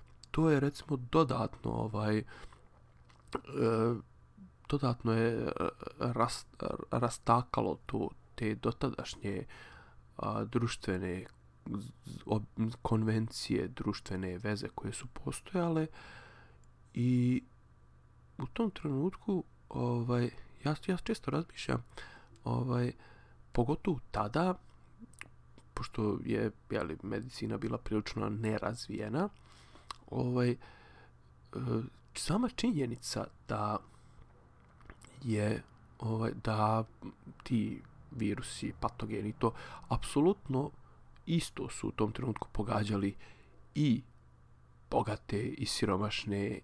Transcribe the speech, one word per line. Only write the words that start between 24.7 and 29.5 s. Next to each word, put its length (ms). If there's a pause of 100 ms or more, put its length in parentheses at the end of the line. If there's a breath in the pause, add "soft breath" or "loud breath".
pošto 520
je, 260 (180)
je 140
li, 200
medicina 540
bila 200
prilično 520
nerazvijena, 1000 (800 loud breath)